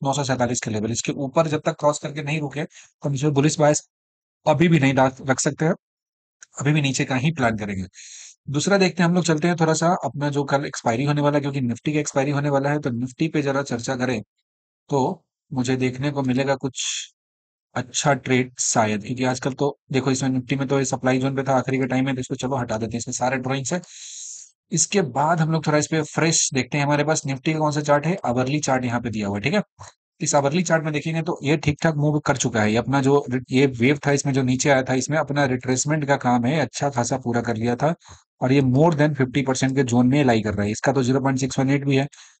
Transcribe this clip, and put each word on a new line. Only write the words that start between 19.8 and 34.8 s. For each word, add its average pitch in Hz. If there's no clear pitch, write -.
देखो 135
इसमें 131
Nifty 135
में 135
तो 139
ये 135
supply 131
zone 135
पे 135
था, 131
आखिरी 131
का 135
time 131
है, 135
तो 127
इसको 131
चलो 131
हटा 113
देते 113
हैं, 120
इसमें 123
सारे 127
drawings 131
हैं। 180
इसके 190
बाद 151
हम 160
लोग 160
थोड़ा 151
इस 147
पे 160
fresh 156
देखते 127
हैं, 143
हमारे 147
पास 151
Nifty 135
का 156
कौन 151
सा 147
chart 147
है, 185
आवरली 127
chart 127
यहाँ 120
पे 120
दिया 104
हुआ 101
है, 101
ठीक 143
है। 208
इस 151
आवरली 143
chart 160
में 160
देखेंगे 160
तो 165
ये 147
ठीक-ठाक 151
move 147
कर 143
चुका 117
है, 107
ये 110
अपना 131
जो 143
रि-, 127
ये 135
wave 131
था 143
इसमें 143
जो 131
नीचे 127
आया 131